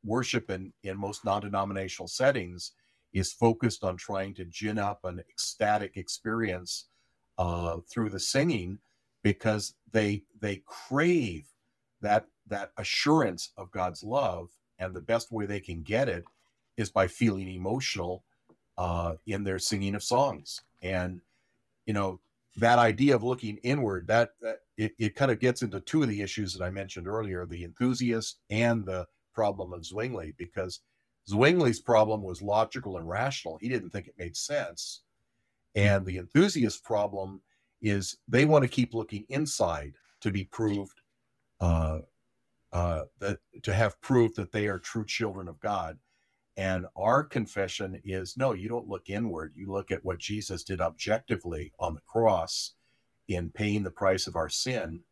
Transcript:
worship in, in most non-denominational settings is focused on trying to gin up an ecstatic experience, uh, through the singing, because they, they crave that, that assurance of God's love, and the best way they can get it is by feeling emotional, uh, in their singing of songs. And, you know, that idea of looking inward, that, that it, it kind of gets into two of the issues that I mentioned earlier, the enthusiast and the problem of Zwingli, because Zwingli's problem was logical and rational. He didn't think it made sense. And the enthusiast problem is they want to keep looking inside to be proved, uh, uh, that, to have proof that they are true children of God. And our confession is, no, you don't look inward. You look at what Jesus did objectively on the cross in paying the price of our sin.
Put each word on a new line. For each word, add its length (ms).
worship 460
in, 220
in 160
most 260
non-denominational 840
settings 640
is 200
focused 500
on 140
trying 380
to 100
gin 340
up 260
an 160
ecstatic 640
experience, 920
uh, 400
through 200
the 100
singing, 580
because 520
they, 320
they 260
crave 840
that, 240
that 300
assurance 800
of 140
God's 320
love, 480
and 160
the 60
best 320
way 140
they 140
can 220
get 260
it 160
is 140
by 160
feeling 420
emotional, 760
uh, 380
in 180
their 140
singing 360
of 80
songs. 580
And, 400
you 80
know, 260
that 200
idea 360
of 80
looking 360
inward, 480
that, 240
that 200
it, 220
it 160
kind 160
of 100
gets 220
into 180
two 220
of 60
the 140
issues 320
that 100
I 60
mentioned 360
earlier, 380
the 200
enthusiast 760
and 340
the 220
problem 380
of 120
Zwingli, 540
because 420
Zwingli's 520
problem 420
was 180
logical 560
and 120
rational. 520
He 80
didn't 220
think 160
it 120
made 180
sense. 680
And 320
the 100
enthusiast 640
problem 600
is 340
they 200
want 160
to 60
keep 260
looking 340
inside 640
to 80
be 140
proved, 580
uh, 400
uh, 300
that, 200
to 120
have 260
proof 360
that 160
they 140
are 120
true 260
children 440
of 120
God. 380
And 300
our 260
confession 840
is, 320
no, 180
you 140
don't 200
look 220
inward. 440
You 160
look 200
at 140
what 140
Jesus 460
did 160
objectively 960
on 160
the 120
cross 640
in 220
paying 320
the 80
price 360
of 100
our 120
sin. 520